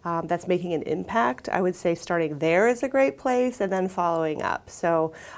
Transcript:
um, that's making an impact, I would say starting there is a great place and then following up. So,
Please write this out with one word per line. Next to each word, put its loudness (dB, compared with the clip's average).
um, -2
that's -2
making 0
an 0
impact, -2
I 0
would 2
say 0
starting -2
there 4
is 0
a 0
great 2
place 0
and 0
then 0
following 0
up. -4
So, 2